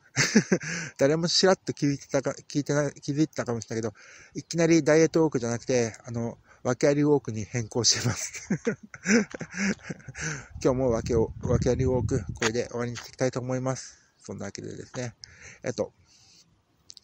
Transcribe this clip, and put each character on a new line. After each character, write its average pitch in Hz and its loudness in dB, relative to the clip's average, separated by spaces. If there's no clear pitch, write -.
<laughs> 165 0
誰 139 4
も 165 -2
し - 2
ら 185 6
っ - 2
と - -8
気 143 -2
づ 143 4
い 139 -4
て - -20
た 139 0
か、 135 -4
聞 147 -2
い - -12
て 143 -2
な-、 143 0
気 - -8
づ 143 0
い 156 4
て - -20
た 117 -4
か 120 -2
も 113 -4
し - -16
れ 117 -6
な 113 -2
い 110 -2
け 110 -4
ど、 - -8
い 156 -10
き - -6
な 170 4
り 165 6
ダ 151 6
イ 160 8
エ 160 8
ッ 151 2
ト 165 2
ウ 160 6
ォ - 2
ー 139 -2
ク 131 -2
じ 117 -2
ゃ 117 -2
な 117 -2
く - -14
て、 120 2
あ 120 -14
の、 117 -6
訳 127 2
あ 143 6
り 147 2
ウ 147 6
ォ 143 6
ー - 0
ク 120 -8
に 107 -6
変 117 -4
更 120 -2
し - 2
て 123 -2
ま 110 0
す。 - -10
<laughs> 196 -2
今 139 4
日 - -
も 127 2
訳 117 0
を、 113 2
訳 123 2
あ 120 4
り 131 0
ウ 127 2
ォ 123 0
ー 117 -2
ク、 131 -2
こ - -2
れ 113 0
で 117 -2
終 117 -6
わ 120 -2
り 123 -6
に 113 -10
し - -14
て - -18
い - -20
き - -18
た 131 2
い 123 0
と 131 -4
思 127 -2
い 127 -2
ま 131 0
す。 - -14
そ - -12
ん 104 -10
な 101 -10
わ 98 -8
け - -14
で 107 -10
で - -14
す - -20
ね。 123 -6
え - -4
っ 123 -4
と、 - -4